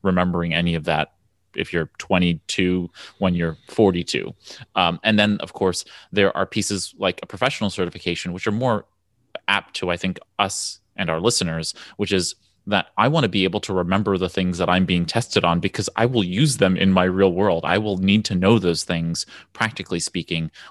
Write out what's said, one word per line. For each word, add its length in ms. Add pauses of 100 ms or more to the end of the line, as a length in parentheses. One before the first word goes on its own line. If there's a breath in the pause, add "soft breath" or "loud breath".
remembering 520
any 220
of 80
that 300 (420)
if 160
you're 260
twenty-two, 880 (300 loud breath)
when 160
you're 220 (120)
forty-two. 640 (440 loud breath)
Um, 260
and 160
then, 200
of 140
course, 320 (280 loud breath)
there 240
are 100
pieces 500
like 280
a 20
professional 440
certification, 640
which 140
are 60
more 340 (640)
apt 280
to, 140
I 60
think, 240 (180)
us 400 (200)
and 120
our 100
listeners, 540 (240 loud breath)
which 120
is 240 (320)
that 200 (100)
I 120
wanna 200
be 160
able 160
to 140
remember 440
the 120
things 280
that 120
I'm 160
being 200
tested 380
on 160
because 360
I 100
will 180
use 320
them 200
in 140
my 140
real 300
world. 320
I 120
will 200
need 280
to 80
know 240
those 240
things, 440 (260 loud breath)
practically 480
speaking, 500 (200 loud breath)